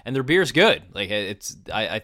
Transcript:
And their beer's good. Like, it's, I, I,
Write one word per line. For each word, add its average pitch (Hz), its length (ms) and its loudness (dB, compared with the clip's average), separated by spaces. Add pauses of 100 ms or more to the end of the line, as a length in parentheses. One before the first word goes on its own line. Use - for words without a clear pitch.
And 127 120 -6
their 135 80 -2
beer's 156 280 2
good. 170 300 4 (120)
Like, 98 180 -6
it's, 104 460 -6 (140)
I, 104 180 -2
I, 107 140 -4